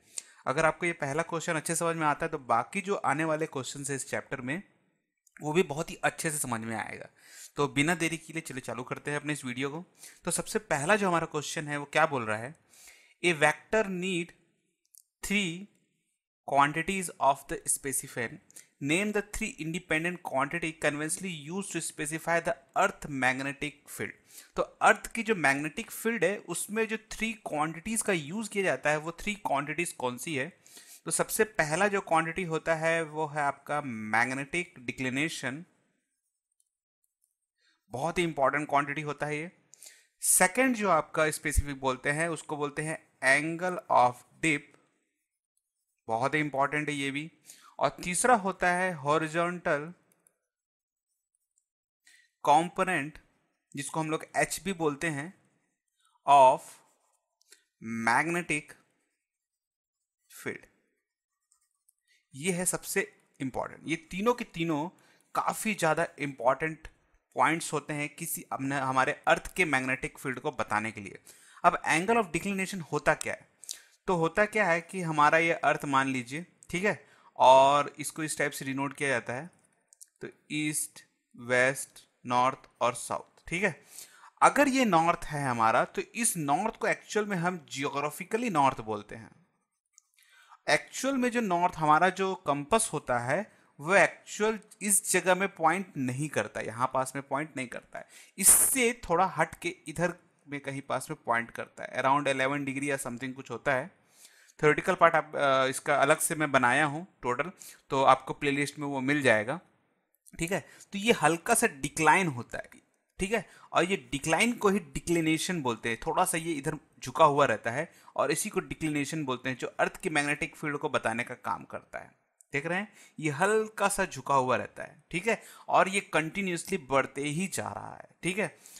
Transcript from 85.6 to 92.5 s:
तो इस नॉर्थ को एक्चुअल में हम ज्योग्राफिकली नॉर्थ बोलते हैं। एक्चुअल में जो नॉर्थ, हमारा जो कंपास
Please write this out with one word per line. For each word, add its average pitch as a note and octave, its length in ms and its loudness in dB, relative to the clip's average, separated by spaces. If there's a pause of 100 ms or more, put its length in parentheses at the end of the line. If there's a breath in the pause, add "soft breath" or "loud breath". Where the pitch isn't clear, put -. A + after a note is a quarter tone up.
तो - 160 -6 (140)
इस A3 220 0
नॉर्थ E3 380 0
को A3+ 120 -2
एक्चुअल G#3 380 0
में G3+ 120 -2
हम E3+ 340 -2
ज्योग्राफिकली C#3+ 800 -4
नॉर्थ C#3 320 4
बोलते G#2+ 340 -8
हैं। A2+ 160 -16 (1400 soft breath)
एक्चुअल C4 480 0
में B3 140 0
जो A#3 100 -2
नॉर्थ, F3+ 340 0
हमारा D#3 340 4
जो F#3+ 260 -2
कंपास - 580 0